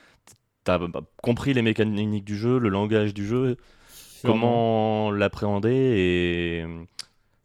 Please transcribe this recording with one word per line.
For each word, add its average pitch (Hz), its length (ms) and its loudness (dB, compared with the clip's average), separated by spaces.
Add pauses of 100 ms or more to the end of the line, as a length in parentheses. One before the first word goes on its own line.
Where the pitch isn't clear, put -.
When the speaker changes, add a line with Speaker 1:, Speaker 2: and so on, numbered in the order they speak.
(260)
Speaker 1:
t-, - 80 -20 (300)
t'as 90 140 2
b-, 87 220 -6 (220)
compris 120 320 0
les 120 80 2
mécaniques 107 600 0
du 104 120 -8
jeu, 120 220 0
le 117 100 2
langage 104 460 0
du 101 120 -6
jeu, 123 300 -2 (640)
Speaker 2:
Sûrement. 120 140 2
Speaker 1:
comment 110 760 2
l'appréhender 101 580 0
et, 90 960 2
euh, 85 160 -12 (640)